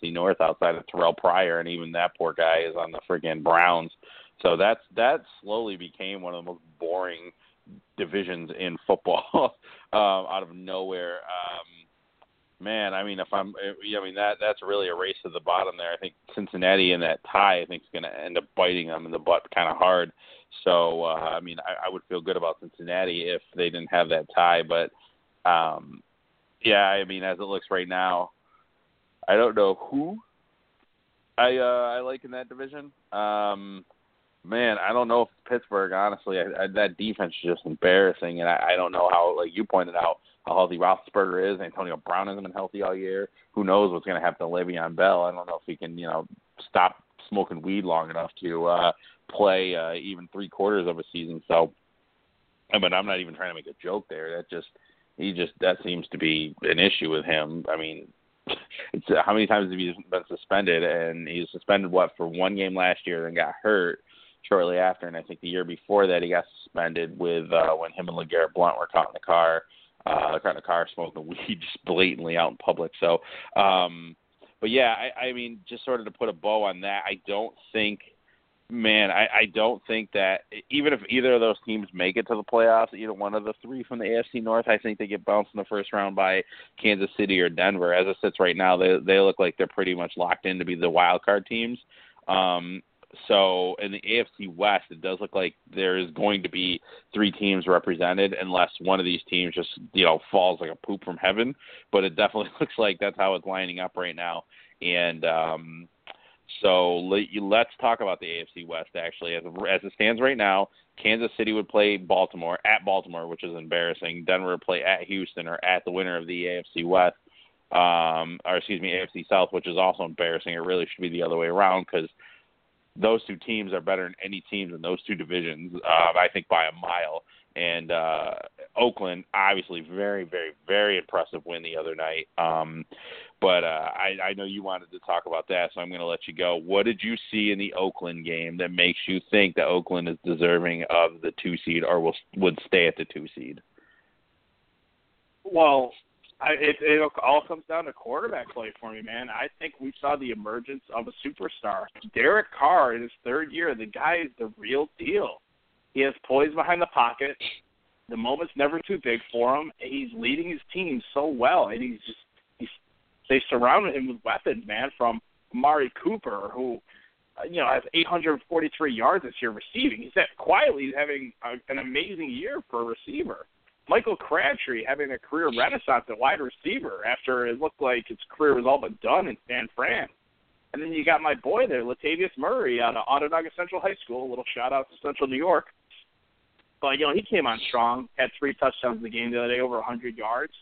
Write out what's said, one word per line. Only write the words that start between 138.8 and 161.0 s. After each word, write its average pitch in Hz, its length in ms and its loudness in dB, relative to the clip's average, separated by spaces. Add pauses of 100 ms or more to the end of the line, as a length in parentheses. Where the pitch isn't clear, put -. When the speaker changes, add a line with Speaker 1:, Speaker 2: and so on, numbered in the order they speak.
Speaker 1:
you 92 120 0 (120)
think 98 240 4
that - 100 2
Oakland 87 440 0
is 82 160 -6
deserving 85 640 2
of 82 320 4
the 82 100 -4 (100)
two 87 240 -4
seed 85 180 -2
or 87 160 2
will, 82 160 0 (220)
would 92 300 2
stay 87 200 6
at 78 100 0
the - 80 -6
two 76 280 -14
seed? - 280 -14 (1800)
Speaker 2:
Well, 143 480 4 (500)
I, 151 100 2
it, 151 280 2
it 151 220 4 (200)
all 143 240 4
comes 160 220 -10
down 160 180 -4
to 135 80 -12
quarterback 151 600 -8
play 110 260 -10
for 110 140 -12
me, 110 80 -14
man. 117 280 -10
I 117 180 -6 (120)
think 160 200 -10
we 135 200 -10
saw 143 160 0
the 131 160 -6
emergence 117 520 -10 (120)
of 117 120 -6
a 123 200 -12
superstar. 104 580 -8 (300)
Derek 170 300 2 (120)
Carr 143 380 4
in 117 60 -6
his 120 100 -10 (140)
third 143 260 -4
year, 160 240 -4
the 110 100 -10
guy 156 380 -2
is 139 160 -10
the 110 180 -8
real 131 300 -2 (100)
deal. 147 440 -4 (520)
He 135 80 -2
has 135 120 2 (120)
poise 151 300 2
behind 170 260 0
the 170 60 0
pocket. 131 480 0 (720)
The 117 80 -10
moment's 135 400 -4
never 147 240 0
too 185 240 -4
big 117 160 0 (120)
for 120 240 2
him. 156 240 -4
He's 240 360 -8
leading 277 340 -2
his 320 120 -8 (120)
team 165 280 -4 (120)